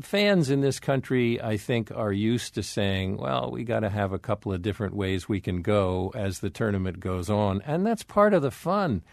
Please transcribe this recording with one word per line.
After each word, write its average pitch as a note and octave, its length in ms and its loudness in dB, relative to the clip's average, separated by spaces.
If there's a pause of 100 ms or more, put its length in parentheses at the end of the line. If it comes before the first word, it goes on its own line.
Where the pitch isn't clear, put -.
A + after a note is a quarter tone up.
fans G3 480 4
in C#3 120 4
this C3+ 180 2
country, B2 640 2
I A2 160 0
think, A2+ 360 -2
are G#2+ 200 0
used A2 420 0
to G#2 80 -2
saying, G2 540 -2
"Well, B2+ 340 -2
we A#2+ 140 -6
gotta A2 240 0
have G2 240 0
a F#2+ 60 -4
couple G2+ 340 -4
of F2+ 80 -4
different F#2+ 340 -2
ways F#2+ 320 -2
we G2 140 -2
can F2+ 200 -4
go F#2 540 2
as G2 240 -4
the - 100 -4
tournament F#2+ 520 -2
goes F#2 280 -4
on." G#2 360 2
And E3 200 -2
that's A3 180 -2
part G#3 300 4
of F3 80 4
the C#3 100 -2
fun, E3+ 500 -2 (120)